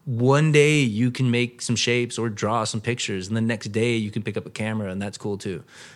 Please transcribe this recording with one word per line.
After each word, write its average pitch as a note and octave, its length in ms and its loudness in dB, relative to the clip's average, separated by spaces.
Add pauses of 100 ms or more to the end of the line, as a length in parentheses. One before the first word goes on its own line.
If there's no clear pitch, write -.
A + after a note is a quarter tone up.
one C#3 460 4
day D3 300 6
you A#2+ 280 2
can B2 220 0
make A#2+ 320 0
some A#2+ 120 0
shapes A#2+ 440 0
or A2+ 100 -2
draw A2 340 0
some A2 160 -4
pictures, G2+ 480 -4
and A2 80 -2
the A2+ 60 0
next A2+ 280 -2
day A2+ 260 0
you G#2+ 160 -2
can A2 100 -4
pick G#2 160 -6
up - 80 -8
a A2 60 -16
camera, G#2+ 400 -4
and G2 100 -6
that's G2+ 160 -8
cool G#2 180 -4
too. G2 280 -8 (320)